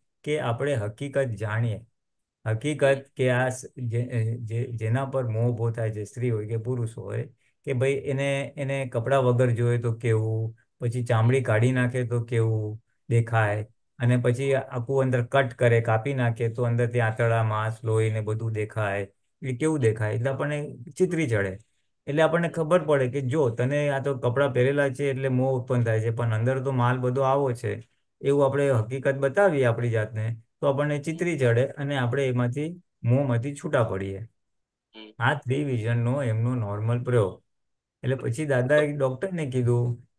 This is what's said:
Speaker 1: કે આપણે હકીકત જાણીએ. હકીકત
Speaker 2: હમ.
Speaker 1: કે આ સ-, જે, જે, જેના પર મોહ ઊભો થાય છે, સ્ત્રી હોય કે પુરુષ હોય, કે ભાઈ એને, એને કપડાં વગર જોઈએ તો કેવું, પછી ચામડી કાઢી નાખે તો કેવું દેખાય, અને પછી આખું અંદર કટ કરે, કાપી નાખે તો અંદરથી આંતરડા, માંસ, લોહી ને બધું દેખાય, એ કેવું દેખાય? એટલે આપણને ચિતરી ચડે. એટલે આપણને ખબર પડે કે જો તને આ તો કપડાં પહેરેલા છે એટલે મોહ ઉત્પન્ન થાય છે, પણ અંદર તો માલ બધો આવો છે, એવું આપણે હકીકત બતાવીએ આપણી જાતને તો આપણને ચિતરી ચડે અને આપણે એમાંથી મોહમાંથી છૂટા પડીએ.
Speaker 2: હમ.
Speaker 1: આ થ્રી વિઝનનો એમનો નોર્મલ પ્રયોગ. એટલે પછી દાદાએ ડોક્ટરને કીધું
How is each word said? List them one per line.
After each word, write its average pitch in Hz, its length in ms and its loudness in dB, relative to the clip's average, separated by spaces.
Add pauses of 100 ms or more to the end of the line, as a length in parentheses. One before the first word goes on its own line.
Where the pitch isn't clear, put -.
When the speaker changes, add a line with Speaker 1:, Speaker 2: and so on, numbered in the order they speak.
(240)
Speaker 1:
કે 147 160 -2
આપણે 127 340 -2
હકીકત 135 480 -4
જાણીએ. 110 640 -4 (600)
હકીકત 135 500 2
Speaker 2:
હમ. 135 60 -10 (140)
Speaker 1:
કે 127 140 2
આ 127 180 2
સ-, - 280 -8
જે, 117 260 -2 (360)
જે, 117 280 -6
જેના 117 380 -2
પર 131 220 -2
મોહ 113 240 0
ઊભો 117 200 -2
થાય 113 200 -2
છે, 107 140 -6
સ્ત્રી 120 260 -4
હોય 104 160 -2
કે 113 100 -4
પુરુષ 117 420 -4
હોય, 107 300 -6 (360)
કે 135 80 -4
ભાઈ 135 200 2
એને, 139 640 -2
એને 135 360 -4
કપડાં 127 300 2
વગર 123 280 4
જોઈએ 120 280 2
તો 117 140 0
કેવું, 113 640 0 (240)
પછી 123 240 -2
ચામડી 120 360 4
કાઢી 120 320 4
નાખે 127 320 0
તો 120 180 -2
કેવું 110 600 0 (260)
દેખાય, 110 600 2 (300)
અને 123 180 4
પછી 123 380 2
આખું 131 480 0
અંદર 127 220 2
કટ 131 300 0
કરે, 117 260 4
કાપી 113 340 0
નાખે 120 340 0
તો 113 140 -4
અંદરથી 120 380 0
આંતરડા, 113 420 2
માંસ, 110 420 -2
લોહી 110 260 2
ને 110 100 -2
બધું 110 320 -4
દેખાય, 104 600 -4 (300)
એ 127 140 -4
કેવું 156 220 0
દેખાય? 110 360 2
એટલે 123 160 0
આપણને 147 460 -4 (220)
ચિતરી 165 280 2
ચડે. 98 320 0 (480)
એટલે 147 160 2
આપણને 165 260 2
ખબર 165 360 0
પડે 139 240 2
કે 139 120 -4
જો 131 300 2
તને 147 380 0
આ 165 140 -2
તો 135 160 -2
કપડાં 131 340 0
પહેરેલા 139 360 2
છે 139 220 -2
એટલે 135 180 -2
મોહ 131 320 2
ઉત્પન્ન 123 240 0
થાય 110 160 2
છે, 113 100 0
પણ 113 240 -2
અંદર 127 280 0
તો 135 100 -2
માલ 123 260 2
બધો 127 240 0
આવો 135 300 2
છે, 113 360 -6 (320)
એવું 139 260 4
આપણે 139 240 2
હકીકત 127 440 0
બતાવીએ 139 500 2
આપણી 120 260 2
જાતને 110 460 -2 (240)
તો 147 80 2
આપણને 147 300 0
ચિતરી 165 400 -4
ચડે 123 300 4
અને 143 280 -4
આપણે 131 300 0
એમાંથી 127 560 -2 (200)
મોહમાંથી 127 520 0
છૂટા 143 280 0
પડીએ. 98 360 -4 (800)
Speaker 2:
હમ. 107 220 -18
Speaker 1:
આ 127 160 2
થ્રી 139 300 -4
વિઝનનો 120 580 -2
એમનો 117 320 -2
નોર્મલ 110 480 -2
પ્રયોગ. 113 420 0 (580)
એટલે 131 140 -2
પછી 123 300 -4
દાદાએ 143 460 4
ડોક્ટરને 147 580 -2
કીધું 120 580 0 (100)